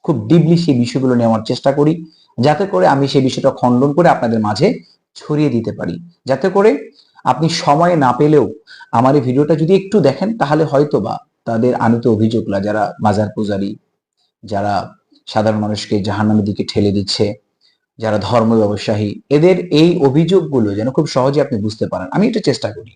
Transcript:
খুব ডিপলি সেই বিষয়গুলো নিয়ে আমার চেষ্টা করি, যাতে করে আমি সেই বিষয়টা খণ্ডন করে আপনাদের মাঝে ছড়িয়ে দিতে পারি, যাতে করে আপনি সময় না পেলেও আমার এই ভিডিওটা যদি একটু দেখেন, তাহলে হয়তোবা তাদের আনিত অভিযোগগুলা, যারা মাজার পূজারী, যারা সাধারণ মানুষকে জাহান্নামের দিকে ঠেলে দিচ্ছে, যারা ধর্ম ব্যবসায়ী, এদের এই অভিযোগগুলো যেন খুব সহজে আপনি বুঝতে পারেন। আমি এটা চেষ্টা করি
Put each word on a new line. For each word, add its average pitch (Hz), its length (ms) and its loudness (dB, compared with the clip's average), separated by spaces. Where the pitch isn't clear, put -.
খুব 113 260 -4
ডিপলি 160 280 4
সেই 147 220 0
বিষয়গুলো 127 360 0
নিয়ে 120 120 2
আমার 113 200 2
চেষ্টা 135 260 -2
করি, 151 320 0
যাতে 151 260 0
করে 185 200 0
আমি 139 220 2
সেই 135 140 2
বিষয়টা 127 280 0
খণ্ডন 127 420 0
করে 170 160 2
আপনাদের 113 320 0
মাঝে 110 380 0
ছড়িয়ে 151 340 -2
দিতে 120 240 -2
পারি, - 280 -8
যাতে 135 260 0
করে 202 400 2
আপনি 143 240 0
সময় 170 480 2
না 131 160 2
পেলেও 147 420 2
আমার 123 220 4
এই 147 60 4
ভিডিওটা 135 340 0
যদি 156 200 2
একটু 196 260 2
দেখেন, 170 380 0
তাহলে 151 260 0
হয়তোবা 143 540 -2
তাদের 117 300 0
আনিত 117 320 0
অভিযোগগুলা, 110 540 0
যারা 104 400 -4
মাজার 104 340 0
পূজারী, 101 420 -4
যারা 101 500 -4
সাধারণ 107 320 0
মানুষকে 107 460 -4
জাহান্নামের 107 400 0
দিকে 101 200 -4
ঠেলে 101 280 0
দিচ্ছে, 101 420 -2
যারা 107 200 -2
ধর্ম 113 400 2
ব্যবসায়ী, 104 640 -2
এদের 175 380 4
এই 165 380 2
অভিযোগগুলো 147 680 2
যেন 110 160 -4
খুব 151 160 -2
সহজে 139 340 0
আপনি 120 220 -2
বুঝতে 107 240 -4
পারেন। 90 260 -8
আমি 214 160 0
এটা 226 160 -2
চেষ্টা 117 280 -2
করি 107 240 -18